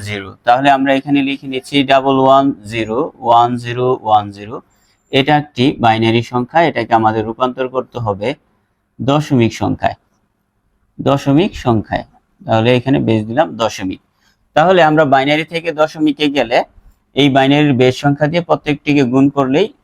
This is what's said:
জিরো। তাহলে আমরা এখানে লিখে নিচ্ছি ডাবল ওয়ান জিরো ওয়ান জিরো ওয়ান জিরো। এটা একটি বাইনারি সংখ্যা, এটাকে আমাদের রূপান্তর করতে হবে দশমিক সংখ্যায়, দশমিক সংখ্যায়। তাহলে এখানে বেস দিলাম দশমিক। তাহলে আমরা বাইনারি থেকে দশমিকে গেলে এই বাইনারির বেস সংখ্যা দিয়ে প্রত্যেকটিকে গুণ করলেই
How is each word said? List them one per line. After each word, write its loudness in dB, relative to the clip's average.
জিরো। -10
তাহলে 2
আমরা 2
এখানে 0
লিখে -6
নিচ্ছি -8
ডাবল 2
ওয়ান 4
জিরো -4
ওয়ান 2
জিরো -4
ওয়ান 2
জিরো। -16
এটা 2
একটি -2
বাইনারি 2
সংখ্যা, -2
এটাকে -4
আমাদের 0
রূপান্তর -4
করতে -8
হবে -4
দশমিক 0
সংখ্যায়, -4
দশমিক 0
সংখ্যায়। -2
তাহলে 0
এখানে 0
বেস 0
দিলাম -2
দশমিক। -4
তাহলে 4
আমরা 4
বাইনারি 0
থেকে -8
দশমিকে -2
গেলে 0
এই 4
বাইনারির 4
বেস 4
সংখ্যা 0
দিয়ে -2
প্রত্যেকটিকে 0
গুণ 2
করলেই 0